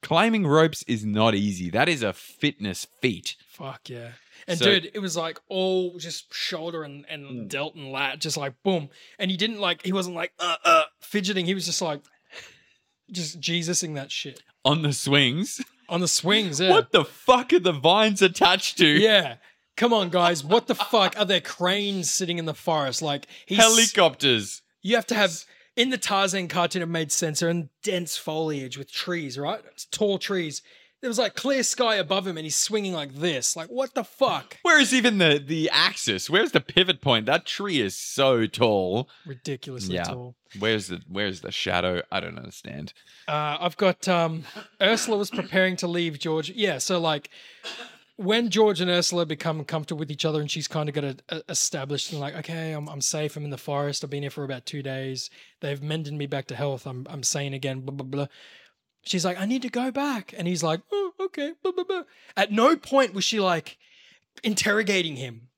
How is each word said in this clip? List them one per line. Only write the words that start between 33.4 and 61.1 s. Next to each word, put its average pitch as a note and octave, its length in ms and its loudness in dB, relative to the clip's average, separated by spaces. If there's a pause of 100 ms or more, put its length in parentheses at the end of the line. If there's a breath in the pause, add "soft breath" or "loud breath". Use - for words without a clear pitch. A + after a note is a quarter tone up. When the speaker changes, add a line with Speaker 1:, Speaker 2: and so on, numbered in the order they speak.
Speaker 2:
Like, D#3+ 100 -10
what B3+ 260 -4
the A#3+ 120 -2
fuck? - 560 -2
Speaker 1:
Where E4 180 6
is B3 140 4
even A#3 240 4
the, D3 280 6
the D#3 260 0
axis? D3 580 0
Where's G#3 240 2
the C#3+ 80 4
pivot F3+ 400 0
point? A#2 240 2
That D3+ 200 0
tree F#3+ 360 -2
is G2 160 0
so C3 500 2
tall. G#2+ 640 2 (160 soft breath)
Speaker 2:
Ridiculously B2+ 720 -8
Speaker 1:
Yeah. F2 80 -2
Speaker 2:
tall. B2 320 -8 (240)
Speaker 1:
Where's G#2+ 280 0
the, F2 220 -10
where's F#2+ 320 -6
the G2 100 -10
shadow? F2+ 600 -2
I F#2+ 80 -2
don't E2+ 180 -10
understand. - 560 -14 (340 soft breath)
Speaker 2:
Uh, D3+ 320 -4
I've F3 160 -4
got, F#3 320 0
um, E3 360 0 (360 loud breath)
Ursula A3 380 2
was G3+ 140 -2
preparing F#3 460 0
to F3+ 100 -4
leave E3+ 320 -2
George. D#3+ 320 -4
Yeah, F#3+ 260 -2
so, F3+ 240 0
like, D#3 300 -2 (840 loud breath)
when A3 340 0
George G#3 300 4
and F3+ 120 0
Ursula F3 340 2
become D#3 400 -4
comfortable D#3 340 -6
with D3+ 120 -6
each C#3+ 120 -6
other D#3 160 0
and D3 100 -4
she's - 180 -6
kinda D3+ 240 -4
got C#3+ 120 -4
a, C3+ 140 -6 (120)
a, E3 200 -6
established C#3+ 600 -4
and, D3+ 100 -6
like, D3 140 -8
"Okay, D#3+ 360 -8
I'm, D3+ 160 -8
I'm D3 140 -10
safe. D3+ 340 -2
I'm D3+ 80 -10
in C#3+ 60 -8
the C3+ 80 -8
forest. C#3+ 460 -4
I've D3 80 -10
been C#3+ 120 -6
here C#3 60 -6
for D3 140 -8
about C3+ 240 -8
two C#3+ 160 -8
days. C3 460 -8 (320 soft breath)
They've C#3 200 -6
mended D3+ 320 -6
me C#3+ 140 -6
back C#3 200 -6
to - 80 -10
health. C3+ 300 -4
I'm, B2+ 240 -10
I'm C#3 140 -10
sane C#3+ 320 -2
again, C3 260 -6
blah, C#3 140 -10
blah, C#3 100 -8
blah." C#3 220 -4 (800 soft breath)
She's F3 200 -2
like, F3+ 140 -2
"I F#3+ 60 -2
need B3 180 -2
to B3 60 -6
go B3 200 -2
back." C4+ 480 -4
And E3+ 100 -4
he's F3 140 -2
like, D#3+ 200 0 (100)
"Oh, G4+ 200 -4 (100)